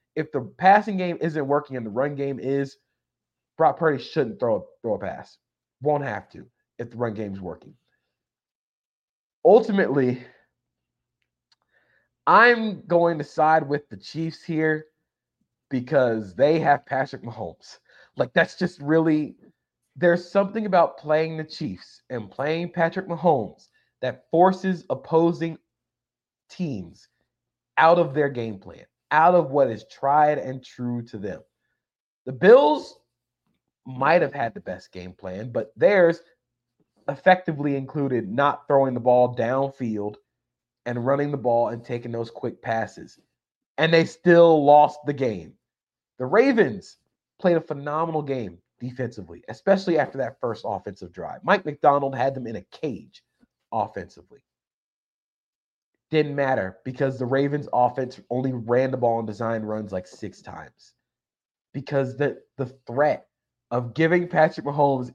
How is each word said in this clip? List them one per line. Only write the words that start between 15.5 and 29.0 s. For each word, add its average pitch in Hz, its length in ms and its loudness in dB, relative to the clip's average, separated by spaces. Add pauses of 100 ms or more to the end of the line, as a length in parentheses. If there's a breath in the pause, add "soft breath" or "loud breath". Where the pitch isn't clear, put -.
because 123 640 -2
they 147 260 2
have 147 260 0
Patrick 135 360 -6
Mahomes. 107 560 -14 (380 soft breath)
Like, 127 180 -4
that's 165 240 0
just 165 240 -6
really, 156 540 0 (600)
there's 175 360 2
something 202 340 -2
about 180 320 2
playing 160 400 -2
the 156 60 -8
Chiefs - 680 -12
and 110 220 -10
playing 165 400 -6
Patrick 175 360 -4
Mahomes 147 600 -2 (340)
that - 300 -8
forces 185 580 2
opposing 165 680 -2 (880)
teams 110 580 -10 (680)
out 165 220 6
of 151 160 -2
their 147 140 0
game 113 280 -8
plan, - 280 -20 (260)